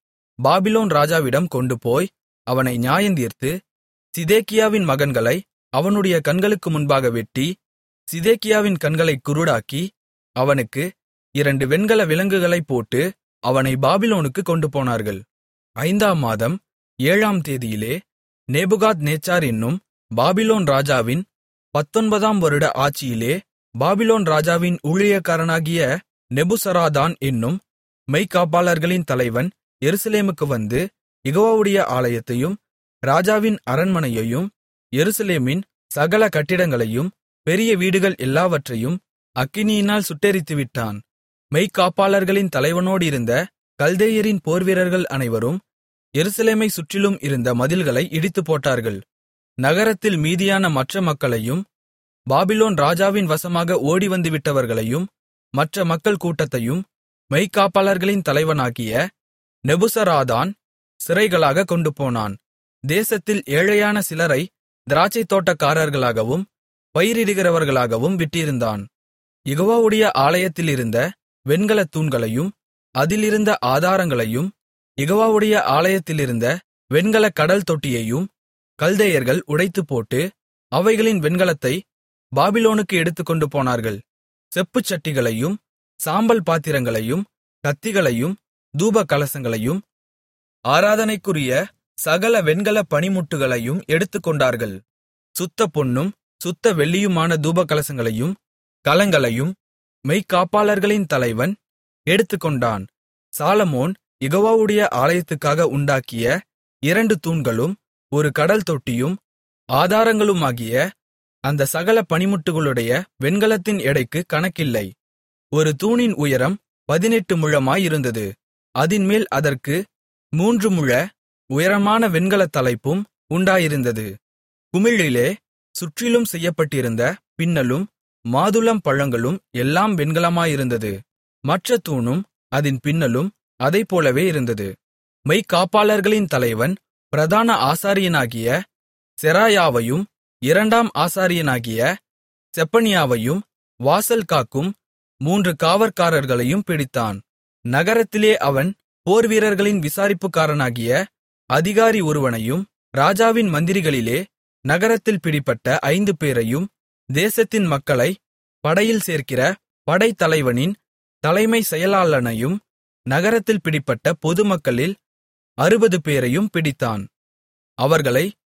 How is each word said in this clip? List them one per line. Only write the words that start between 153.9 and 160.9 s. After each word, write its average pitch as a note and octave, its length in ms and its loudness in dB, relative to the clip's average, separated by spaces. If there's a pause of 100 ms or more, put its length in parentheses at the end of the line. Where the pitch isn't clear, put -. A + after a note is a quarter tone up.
நகரத்தில் G3+ 600 0
பிடிப்பட்ட C#3 580 -2
ஐந்து F#3 380 0
பேரையும், C3+ 520 -2 (440)
தேசத்தின் G#3 520 0
மக்களை D3 520 0 (440)
படையில் G#3 400 0
சேர்க்கிற C#3+ 560 -2 (340)
படைத்தலைவனின் D#3+ 840 0 (440)